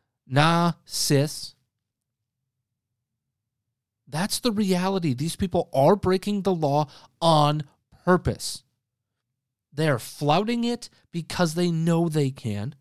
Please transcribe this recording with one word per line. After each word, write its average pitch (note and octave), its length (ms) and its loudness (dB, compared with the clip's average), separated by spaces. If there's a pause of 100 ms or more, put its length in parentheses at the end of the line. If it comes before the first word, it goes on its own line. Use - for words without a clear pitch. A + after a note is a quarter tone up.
(260)
Nah, E3 460 2 (120)
sis. - 680 -2 (2500)
That's D#3+ 320 -4
the B3 100 0
reality. F#3+ 640 0
These D3+ 220 -6
people F3+ 360 -2
are C#3+ 220 6
breaking G3 480 -2
the F#3+ 120 0
law D3 340 0 (320)
on D3+ 420 4 (420)
purpose. - 600 -2 (1080)
They D#3 160 -2
are C3 100 2
flouting G#3+ 680 -2
it A#3+ 260 -6 (220)
because E3 420 -2
they F3+ 160 0
know E3 380 0
they D3+ 220 0
can, A2 500 -8